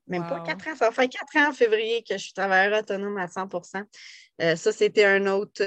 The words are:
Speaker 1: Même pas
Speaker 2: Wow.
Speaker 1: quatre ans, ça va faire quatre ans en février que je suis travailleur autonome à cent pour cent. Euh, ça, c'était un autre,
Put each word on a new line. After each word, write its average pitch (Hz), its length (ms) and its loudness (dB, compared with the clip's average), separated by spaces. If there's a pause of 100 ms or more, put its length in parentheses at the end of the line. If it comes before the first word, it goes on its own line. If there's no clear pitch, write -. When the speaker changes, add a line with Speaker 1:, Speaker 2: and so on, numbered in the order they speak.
Speaker 1:
Même 175 220 -6
pas - 140 -6
Speaker 2:
Wow. - 20 -12
Speaker 1:
quatre 311 240 -8
ans, 311 80 -8
ça 330 140 2
va - 20 -6
faire 262 180 0
quatre - 280 -8
ans 294 120 4
en 285 40 -6
février 226 540 0
que 196 100 -4
je 190 60 -8
suis - 100 -16
travailleur 196 460 2
autonome 202 380 -4
à 180 100 -4
cent 190 200 -8
pour 180 180 -8
cent. 190 180 -10 (580)
Euh, 165 140 2
ça, 214 160 -2
c'était 208 320 4
un 196 240 4
autre, 196 400 -2